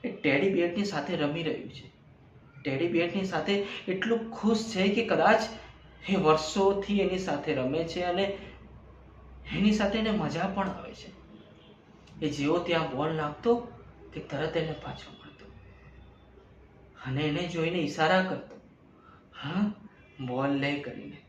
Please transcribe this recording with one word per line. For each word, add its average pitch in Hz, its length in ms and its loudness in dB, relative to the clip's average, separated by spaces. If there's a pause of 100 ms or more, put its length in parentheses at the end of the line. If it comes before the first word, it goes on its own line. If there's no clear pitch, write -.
એ - 60 -2
ટેડી 190 440 2
બેરની 175 300 2
સાથે 160 320 -2
રમી 151 260 0
રહ્યું - 260 -4
છે. - 240 -16 (680)
ટેડી 135 260 0
બેરની 175 360 2
સાથે 175 280 0 (360)
એટલું 220 420 0
ખુશ 214 460 2
છે 190 120 4
કે 226 180 2
કદાચ 185 360 6 (680)
એ 190 80 4
વર્ષોથી 196 840 4
એની 185 180 2
સાથે 156 360 -2
રમે 139 300 0
છે 175 180 -4
અને 190 360 0 (1120)
એની 196 200 4
સાથે 214 260 2
એને 220 120 2
મજા 170 440 0
પણ 196 140 0
આવે - 260 -10
છે. - 280 -18 (960)
એ 156 80 0
જેવો 143 300 2
ત્યાં 165 320 0
બોલ 151 240 -2
નાખતો 160 540 0 (440)
કે - 80 -10
તરત 156 360 -4
એને 151 160 -2
પાછો - 400 -12
મળતો - 320 -20 (1600)
અને 131 160 -2
એને 165 260 0
જોઈને 165 300 0
ઈશારા 165 440 4
કરતો, - 380 -6 (800)
"હા, 196 300 0 (480)
બોલ 131 300 0
લે" 143 280 0
કરીને. - 380 -10 (120)